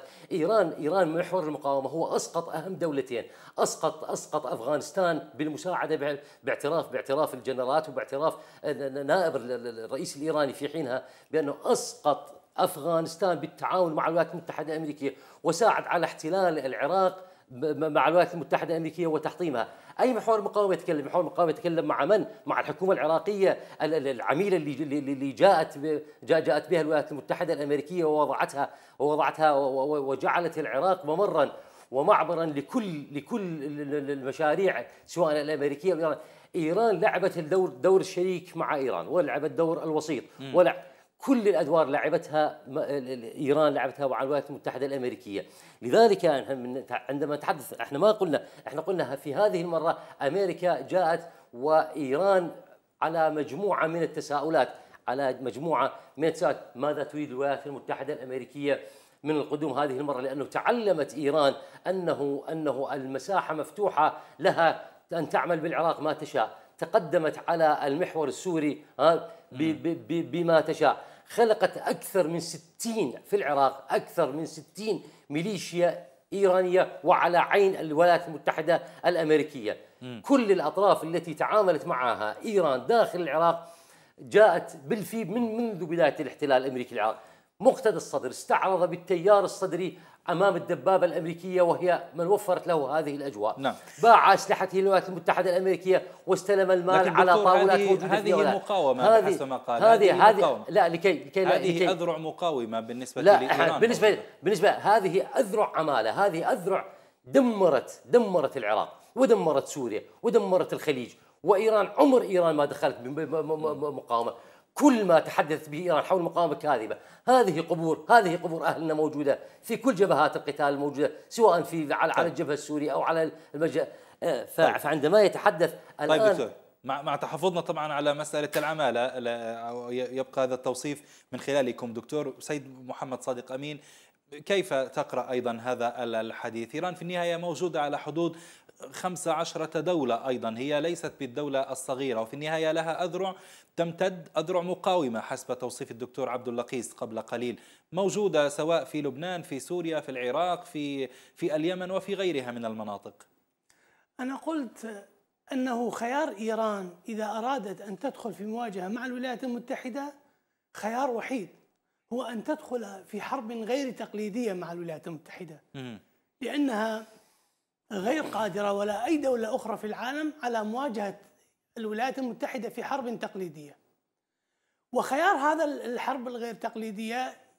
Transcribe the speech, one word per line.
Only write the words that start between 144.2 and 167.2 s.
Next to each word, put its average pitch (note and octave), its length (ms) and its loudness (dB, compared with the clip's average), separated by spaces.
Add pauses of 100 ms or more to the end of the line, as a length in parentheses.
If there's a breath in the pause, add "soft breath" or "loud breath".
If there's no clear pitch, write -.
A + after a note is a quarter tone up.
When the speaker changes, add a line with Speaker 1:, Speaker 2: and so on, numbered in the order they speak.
Speaker 2:
أذرع E3+ 240 -2
مقاومة F3 580 0
حسب B2+ 400 -8
توصيف B2+ 320 -10
الدكتور B2 380 -8
عبد A#2+ 180 -6
اللقيس A#2+ 460 -6
قبل A2 280 -10
قليل، A#2+ 380 -6 (320 soft breath)
موجودة F3 580 2
سواء D#3+ 340 0
في D3+ 180 -8
لبنان، D#3 400 -6
في C#3+ 180 -10
سوريا، E3 400 -6
في D3 100 -14
العراق، C#3 560 -2
في، C#3+ 420 -6 (280 loud breath)
في D3+ 200 -4
اليمن F3+ 360 -2
وفي F#3+ 220 -4
غيرها D#3+ 380 -4
من A#2+ 140 -8
المناطق. G#2+ 480 -10 (1080)
Speaker 3:
أنا B3+ 160 -6
قلت A3 720 -8 (440)
أنه B3+ 380 -2
خيار A#3+ 480 -4
إيران G#3+ 520 -4 (200)
إذا G#3+ 160 -6
أرادت G#3+ 560 -6
أن G3+ 180 -12
تدخل B3 340 -8
في G3 120 -12
مواجهة G#3+ 420 -8
مع A3 180 -8
الولايات B3+ 380 -8
المتحدة B3+ 720 -8 (600)
خيار A#3+ 360 -4
وحيد، A3+ 400 -6 (640)
هو B3 100 -4
أن A3+ 200 -8
تدخل A3+ 640 -8
في G3+ 140 -10
حرب B3 300 -6
غير A#3+ 400 -4
تقليدية G#3+ 640 -6
مع E3+ 180 -8
الولايات E3+ 360 -10
المتحدة. D#3+ 540 -14 (120)
Speaker 2:
مم. B2+ 260 -12 (420)
Speaker 3:
لأنها A3+ 640 -2 (880)